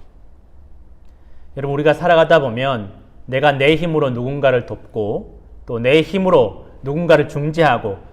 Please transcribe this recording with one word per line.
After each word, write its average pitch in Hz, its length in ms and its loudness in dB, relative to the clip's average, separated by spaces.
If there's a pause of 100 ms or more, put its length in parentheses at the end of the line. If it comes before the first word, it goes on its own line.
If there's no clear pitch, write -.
(1600)
여러분, 139 180 -6
우리가 147 200 2
살아가다 165 460 4
보면 123 540 -4 (320)
내가 135 260 0
내 139 240 2
힘으로 156 360 -2
누군가를 127 540 -2
돕고 117 720 -8 (280)
또 120 140 -8
내 135 220 4
힘으로 165 680 0 (160)
누군가를 151 440 2
중재하고 143 680 -2 (160)